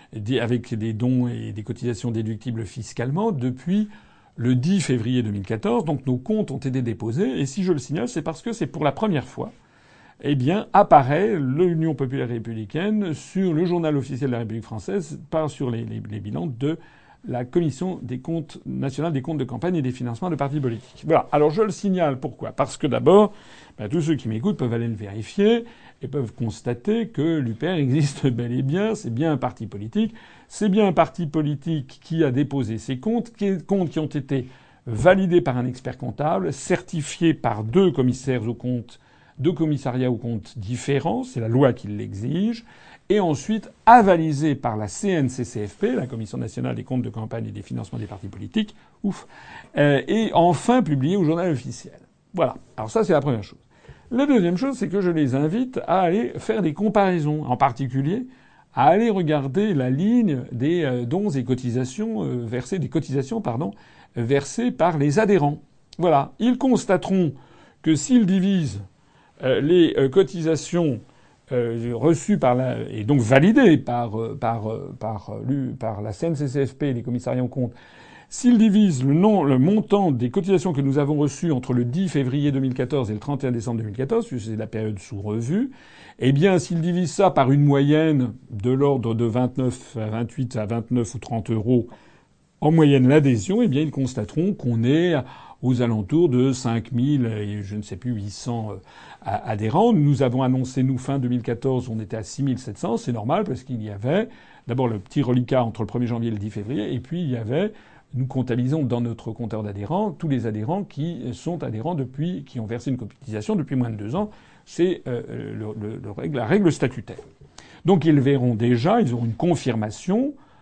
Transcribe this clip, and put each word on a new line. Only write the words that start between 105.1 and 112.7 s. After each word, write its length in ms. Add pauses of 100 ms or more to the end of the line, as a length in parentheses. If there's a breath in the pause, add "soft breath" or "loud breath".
reliquat 440
entre 180
le 40
premier 200
janvier 220
et 40
le 60
dix 120
février. 440
Et 60
puis, 220
il 60
y 80
avait, 360 (420 loud breath)
nous 120
comptabilisons 580
dans 180
notre 300
compteur 300
d'adhérents 500
tous 160
les 180
adhérents 360
qui 400 (120)
sont 280
adhérents 320
depuis, 500
qui 140
ont 80
versé 240